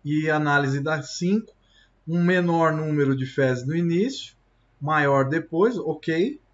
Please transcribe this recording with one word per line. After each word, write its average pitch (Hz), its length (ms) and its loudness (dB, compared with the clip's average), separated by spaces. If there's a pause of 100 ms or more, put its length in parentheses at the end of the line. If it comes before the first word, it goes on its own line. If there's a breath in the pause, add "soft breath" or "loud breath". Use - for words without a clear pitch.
E 156 240 -2
análise 143 520 2
da 156 220 -2
cinco, 196 500 -4 (540 soft breath)
um 170 160 0
menor 170 500 2
número 151 440 0
de 131 80 -4
fezes 127 420 0
no 151 100 -4
início, 175 580 -2 (460)
maior 139 480 2
depois, 165 500 0
ok. 165 640 -2 (140)